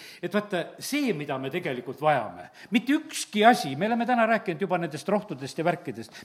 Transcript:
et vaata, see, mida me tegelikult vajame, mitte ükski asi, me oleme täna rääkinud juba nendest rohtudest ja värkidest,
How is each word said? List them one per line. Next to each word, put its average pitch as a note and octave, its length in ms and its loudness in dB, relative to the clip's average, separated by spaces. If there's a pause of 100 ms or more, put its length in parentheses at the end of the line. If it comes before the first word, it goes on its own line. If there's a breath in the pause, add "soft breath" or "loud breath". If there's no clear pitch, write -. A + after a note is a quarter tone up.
(220 loud breath)
et F3 120 -2
vaata, G3+ 280 0 (160)
see, C4 400 0
mida C#3+ 200 -4
me C3 120 -4
tegelikult C#3 520 -6
vajame, A2 440 0 (240 loud breath)
mitte B3 240 2
ükski G#3+ 520 0
asi, C#3 300 6
me F#3 140 0
oleme A#3 160 0
täna A#3+ 200 4
rääkinud G3+ 360 0
juba F3+ 160 0
nendest D#3 300 -6
rohtudest D#3 500 -2
ja D#3+ 80 0
värkidest, - 580 -4